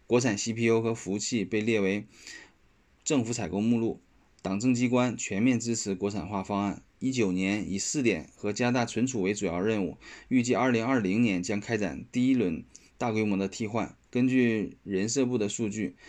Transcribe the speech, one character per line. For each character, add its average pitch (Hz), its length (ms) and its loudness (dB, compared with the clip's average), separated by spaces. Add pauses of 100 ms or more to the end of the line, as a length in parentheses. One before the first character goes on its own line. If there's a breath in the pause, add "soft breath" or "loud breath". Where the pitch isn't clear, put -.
国 123 140 4
产 117 180 2
C 117 140 -4
P 117 140 0
U 113 160 6
和 113 120 0
服 98 200 -4
务 104 40 0
器 104 280 -2
被 107 160 -2
列 110 180 2
为 101 260 0 (1000 loud breath)
政 135 180 2
府 117 100 -4
采 113 140 -6
购 90 120 -2
目 113 200 2
录。 113 220 -2 (400)
党 95 180 -2
政 127 160 2
机 120 140 0
关 123 260 2
全 104 260 -4
面 123 160 4
支 117 160 -2
持 104 220 -2
国 101 160 -2
产 90 160 -6
化 98 160 -4
方 101 220 -2
案。 - 180 -4 (160)
一 131 120 -2
九 110 220 0
年 95 360 -2
以 98 100 -4
试 - 220 -4
点 92 340 0
和 104 180 -4
加 120 180 0
大 123 140 0
存 117 220 0
储 120 140 -4
为 95 120 0
主 101 120 -4
要 87 140 -2
任 104 260 0
务， 80 120 -8 (320 loud breath)
预 127 140 4
计 120 120 2
二 123 160 2
零 113 140 2
二 127 160 2
零 98 200 2
年 95 220 2
将 101 160 -2
开 113 180 -2
展 87 360 -4
第 123 160 2
一 135 40 4
轮 92 300 0 (340 loud breath)
大 120 140 -2
规 110 140 0
模 101 100 2
的 95 140 0
替 110 180 -6
换。 104 300 -4 (120)
根 123 200 2
据 117 540 2
人 101 260 0
社 131 160 0
部 123 120 0
的 104 120 0
数 113 180 -2
据， 104 280 -4 (140 loud breath)